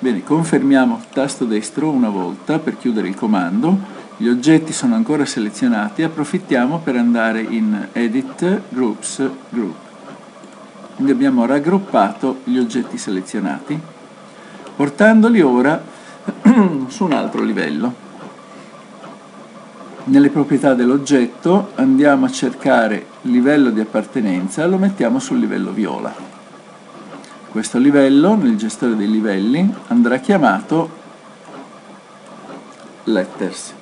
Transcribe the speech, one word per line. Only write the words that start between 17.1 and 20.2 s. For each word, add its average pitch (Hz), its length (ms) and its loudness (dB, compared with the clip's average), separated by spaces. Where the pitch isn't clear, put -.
altro 110 300 -2
livello. 98 640 -4
Nelle 139 260 6